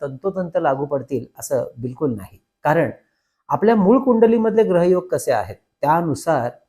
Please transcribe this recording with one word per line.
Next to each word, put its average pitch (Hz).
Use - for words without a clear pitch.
तंतोतंत 175
लागू 143
पडतील 135
असं 131
बिलकुल 127
नाही, 95
कारण 151
आपल्या 208
मूळ 214
कुंडलीमधले 226
ग्रहयोग 180
कसे 147
आहेत, 107
त्यानुसार 151